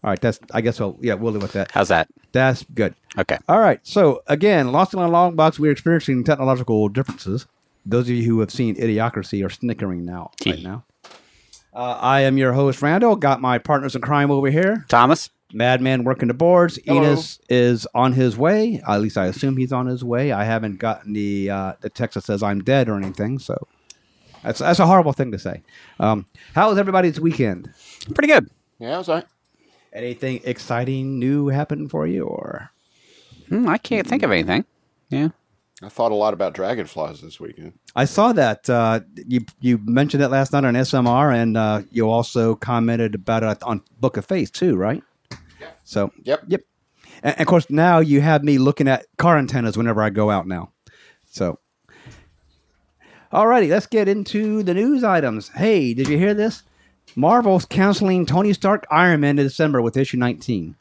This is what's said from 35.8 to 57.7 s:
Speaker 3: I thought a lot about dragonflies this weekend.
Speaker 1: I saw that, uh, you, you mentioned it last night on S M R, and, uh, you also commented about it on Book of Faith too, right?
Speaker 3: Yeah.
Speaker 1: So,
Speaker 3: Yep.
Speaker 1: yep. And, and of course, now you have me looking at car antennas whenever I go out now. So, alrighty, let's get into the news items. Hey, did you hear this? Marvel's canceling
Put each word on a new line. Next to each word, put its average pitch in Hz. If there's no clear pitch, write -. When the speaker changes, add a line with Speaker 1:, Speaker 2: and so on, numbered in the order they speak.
Speaker 3:
I 101
thought 117
a 107
lot 104
about 87
dragonflies 80
this 78
weekend. -
Speaker 1:
I 127
saw 220
that, 127
uh, 113
you, 123
you 123
mentioned 139
it 127
last 135
night 139
on 120
S 127
M 123
R, 131
and, 117
uh, 107
you 113
also 113
commented 117
about 113
it 107
on 110
Book -
of 101
Faith 180
too, 175
right? 95
Speaker 3:
Yeah. -
Speaker 1:
So, -
Speaker 3:
Yep. 139
Speaker 1:
yep. 185
And, 143
and -
of 156
course, 175
now 165
you 147
have 147
me 147
looking 139
at 131
car 165
antennas 117
whenever 113
I 107
go 107
out 92
now. 87
So, -
alrighty, 214
let's 190
get 214
into 214
the 180
news 247
items. 143
Hey, 165
did 131
you 147
hear 196
this? 214
Marvel's 190
canceling 190